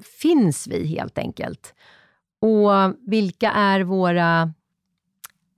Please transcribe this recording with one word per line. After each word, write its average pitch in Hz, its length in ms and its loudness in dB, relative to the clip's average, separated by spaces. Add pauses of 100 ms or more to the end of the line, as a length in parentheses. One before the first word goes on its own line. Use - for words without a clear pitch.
(200)
finns 269 460 2
vi - 200 -6
helt - 320 -8
enkelt? - 560 -10 (680)
Och 202 600 2
vilka 208 500 -2
är 196 320 0
våra 175 720 0 (1040)